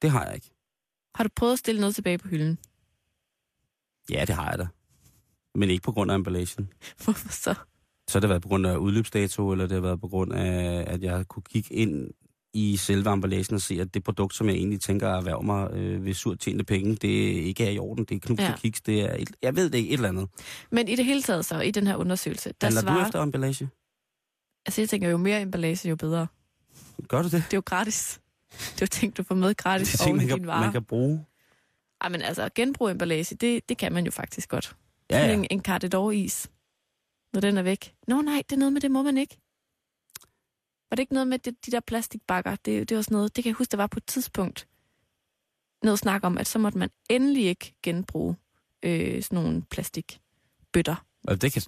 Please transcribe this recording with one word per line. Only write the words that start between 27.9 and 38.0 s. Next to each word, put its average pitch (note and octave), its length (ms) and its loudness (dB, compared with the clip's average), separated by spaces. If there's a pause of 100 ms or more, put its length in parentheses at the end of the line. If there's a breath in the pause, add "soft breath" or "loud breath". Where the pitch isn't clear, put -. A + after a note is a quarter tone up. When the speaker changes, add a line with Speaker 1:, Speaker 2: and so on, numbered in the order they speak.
Speaker 2:
Det - 300 -10
er G3 40 4
jo - 20 4
ting, - 300 -2
du F#3+ 60 -2
får F#3+ 120 -2
med F#3+ 200 4
gratis F#3+ 360 0
Speaker 1:
Det - 80 2
er F3 40 2
ting, F3 100 6
Speaker 2:
oven C#3 80 4
i - 20 4
Speaker 1:
man B2+ 40 4
kan, C3 100 2
Speaker 2:
din E3+ 100 -6
vare. D#3+ 140 0
Speaker 1:
man A2 100 2
kan A2+ 120 -2
bruge. C#3+ 420 2 (760)
Speaker 2:
Ej, F#3+ 80 -2
men F3 120 -2
altså, - 340 -4
genbruge A#3+ 360 2
emballage, E3+ 440 -2
det, A#3 340 0
det A#3+ 80 -4
kan E3 160 -2
man F3 120 0
jo - 60 -2
faktisk - 380 -8
godt. - 260 -6 (340)
Speaker 1:
Ja, - 120 4
Speaker 2:
Sådan - 80 6
Speaker 1:
ja. A3 60 4
Speaker 2:
en, G3 160 2
en G3 100 -2
Carte F#3 340 -2
d'Or-is, G#3 520 -2 (840)
når G3 80 0
den G3+ 160 4
er F#3+ 60 2
væk. F#3+ 320 -2 (120)